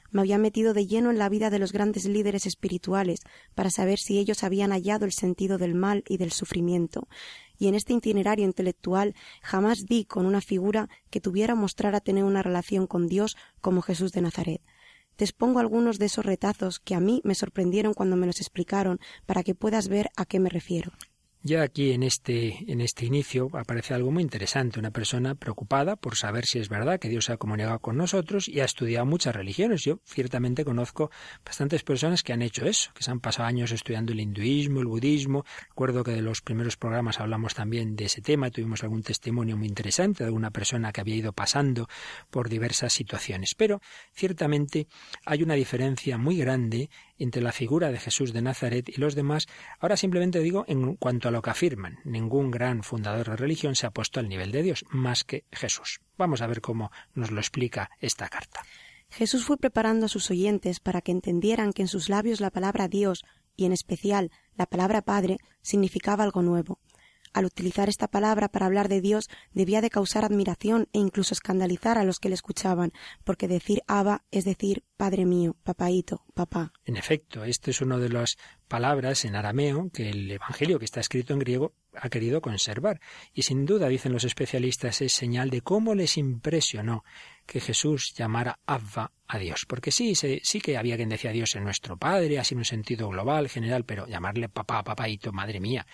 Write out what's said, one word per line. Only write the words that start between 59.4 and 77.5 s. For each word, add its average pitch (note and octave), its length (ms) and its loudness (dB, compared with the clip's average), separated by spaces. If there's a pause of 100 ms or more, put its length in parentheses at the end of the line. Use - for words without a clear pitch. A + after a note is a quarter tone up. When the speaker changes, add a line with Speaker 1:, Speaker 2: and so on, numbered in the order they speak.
Speaker 1:
fue D4 120 2
preparando A3+ 500 2
a G#3+ 40 0
sus - 200 -4
oyentes F#3+ 500 0
para F3+ 200 -2
que F3 120 -2
entendieran G3 600 0
que G3 100 -2
en F#3 60 0
sus F3 220 -4
labios G#3 300 0
la G3 100 0
palabra F#3+ 380 0
Dios, G3 360 0 (300)
y F#3+ 100 0
en F#3 80 4
especial F#3+ 580 0 (260)
la F#3 100 0
palabra F#3 360 2
Padre, F#3+ 360 2 (240)
significaba G3+ 640 2
algo F#3+ 180 2
nuevo. F3 380 0 (540)
Al G3 100 2
utilizar F#3 460 0
esta G#3 180 -2
palabra G#3 400 2
para F#3 160 0
hablar G3 240 4
de G3 140 4
Dios, G#3+ 260 2 (240)
debía F#3+ 300 4
de A#3 80 2
causar G#3+ 340 2
admiración G#3 720 2
e G#3 60 4
incluso G3 340 2
escandalizar F#3+ 640 2
a G#3 60 4
los F#3 140 2
que - 120 -2
le F#3 40 0
escuchaban, F3 580 0 (320)
porque F#3+ 220 -2
decir F3+ 400 2
Abba G3+ 440 2
es F#3+ 160 0
decir, G3 380 0 (120)
"Padre F#3+ 300 2
mío, F3 360 4
papaíto, F3+ 720 0
papá". E3+ 400 -2 (140)
Speaker 2:
En A#2+ 100 -2
efecto, A2 480 -2
este B2 280 -2